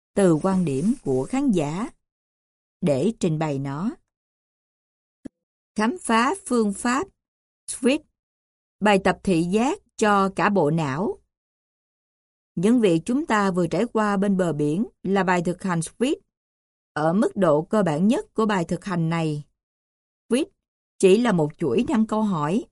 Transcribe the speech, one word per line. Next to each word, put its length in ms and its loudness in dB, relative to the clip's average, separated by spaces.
từ 280 4
quan 220 0
điểm 380 0
của 280 0
khán 200 0
giả 400 -2
để 400 0
trình 180 0
bày 200 -2
nó. 380 -6
Khám 240 -2
phá 340 0
phương 260 0
pháp 340 -4
Sweet, 280 0
bài 240 4
tập 180 0
thị 200 0
giác 360 0
cho 320 2
cả 200 -2
bộ 220 2
não. 480 -2
Những 260 2
việc 240 4
chúng 220 -2
ta 240 0
vừa 160 0
trải 260 -2
qua 240 0
bên 200 0
bờ 160 0
biển 320 -2
là 220 0
bài 180 0
thực 200 -6
hành 180 -2
Sweet 360 -4
ở 200 0
mức 240 0
độ 260 4
cơ 200 0
bản 260 2
nhất 260 -2
của 120 0
bài 180 0
thực 200 -6
hành 240 -2
này. 360 -4
Sweet 160 0
chỉ 200 6
là 140 2
một 260 0
chuỗi 300 0
năm 180 0
câu 160 -2
hỏi 500 -2